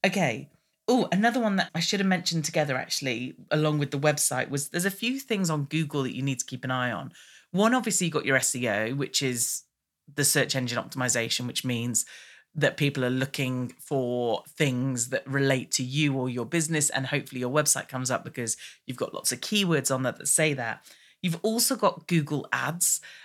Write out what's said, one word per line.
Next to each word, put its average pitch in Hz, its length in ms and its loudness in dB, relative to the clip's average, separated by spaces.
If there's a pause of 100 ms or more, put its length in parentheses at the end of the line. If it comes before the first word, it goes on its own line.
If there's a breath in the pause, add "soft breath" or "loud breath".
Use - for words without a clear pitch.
Okay. 156 460 2 (380)
Oh, 233 220 4
another 226 300 4
one 208 160 2
that - 180 0
I 170 60 0
should 190 180 0
have 196 80 2
mentioned 170 380 2
together, 147 320 0
actually, 127 580 -4 (160)
along 151 280 2
with 143 120 0
the 143 80 -2
website, 147 520 2
was 139 180 -2
there's 175 160 -2
a 196 60 2
few 233 280 -4
things 196 320 0
on 151 140 0
Google 147 400 0
that 123 100 -4
you 131 80 -4
need 135 160 -2
to - 80 -6
keep 131 160 -10
an 131 80 -4
eye 123 220 0
on. 117 200 -8 (380 loud breath)
One, 214 240 4
obviously, 208 320 0
you've 151 80 -2
got 147 100 2
your 135 120 4
S - 180 2
E 123 140 0
O, 110 240 0
which - 280 -2
is 123 440 -2 (500)
the 143 80 0
search 135 320 4
engine 120 260 -2
optimization, 123 680 -2
which - 160 -6
means 120 420 0 (480 loud breath)
that 147 220 2
people 139 280 0
are 123 60 2
looking 127 680 -2
for 123 680 0
things 127 600 0
that 127 200 -4
relate 135 440 0
to 131 100 -2
you 139 320 0
or 131 140 -2
your 120 180 -4
business, 156 440 0
and 131 180 -4
hopefully 135 320 -4
your 123 100 -2
website 143 380 2
comes 127 200 -4
up 127 140 0
because 120 340 -6 (300 loud breath)
you've 127 100 -8
got - 160 -4
lots - 200 -2
of 123 80 -6
keywords 170 520 2
on 131 120 0
there 123 80 0
that - 160 -6
say 156 260 4
that. 117 320 -6 (340 loud breath)
You've 170 220 -2
also 233 320 2
got 190 320 0
Google 151 460 0
Ads 135 480 0 (240 loud breath)